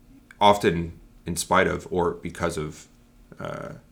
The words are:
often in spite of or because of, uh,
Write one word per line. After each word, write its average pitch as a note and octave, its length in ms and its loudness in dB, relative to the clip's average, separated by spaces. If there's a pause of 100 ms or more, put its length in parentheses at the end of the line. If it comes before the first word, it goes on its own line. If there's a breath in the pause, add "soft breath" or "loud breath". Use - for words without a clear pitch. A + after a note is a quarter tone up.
(420)
often F#2 580 4 (260)
in E2+ 120 -4
spite F2+ 300 2
of E2 240 -4
or E2+ 200 2
because E2+ 460 -6
of, D#2 300 -8 (520)
uh, - 340 -10 (180)